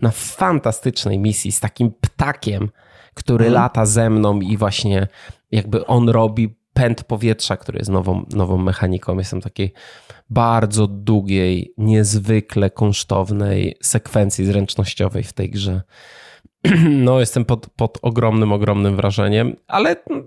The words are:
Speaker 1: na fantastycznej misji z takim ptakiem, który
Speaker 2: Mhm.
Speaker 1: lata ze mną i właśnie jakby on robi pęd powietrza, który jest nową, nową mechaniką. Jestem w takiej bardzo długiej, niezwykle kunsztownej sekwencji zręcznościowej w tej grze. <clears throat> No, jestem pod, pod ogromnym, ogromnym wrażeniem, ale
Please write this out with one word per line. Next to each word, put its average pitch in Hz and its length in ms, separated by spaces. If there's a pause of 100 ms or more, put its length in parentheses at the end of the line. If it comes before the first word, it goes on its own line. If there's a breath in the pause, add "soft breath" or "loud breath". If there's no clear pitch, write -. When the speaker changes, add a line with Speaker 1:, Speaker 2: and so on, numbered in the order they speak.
Speaker 1:
na 113 100
fantastycznej 123 1080
misji 104 320
z - 80
takim 110 320 (100)
ptakiem, 107 680 (440 soft breath)
który 117 320
Speaker 2:
Mhm. 120 80 (100)
Speaker 1:
lata 120 220
ze 113 240
mną 104 300
i 101 180
właśnie 98 500 (440 loud breath)
jakby 107 340
on 120 240
robi 110 480 (160)
pęd 117 300
powietrza, 110 540
który - 220
jest 101 120
nową, 92 420
nową 92 240
mechaniką. 92 600
Jestem 95 240
w - 20
takiej - 300 (560 loud breath)
bardzo 113 580
długiej, 98 920
niezwykle 107 920
kunsztownej 101 1120
sekwencji - 640
zręcznościowej 98 800
w - 100
tej 95 160
grze. 98 320 (840 loud breath)
<clears throat> 175 140 (120)
No, 131 300
jestem 120 260
pod, 117 300
pod - 260
ogromnym, 110 500
ogromnym 101 440
wrażeniem, 101 600 (120)
ale 226 280 (320)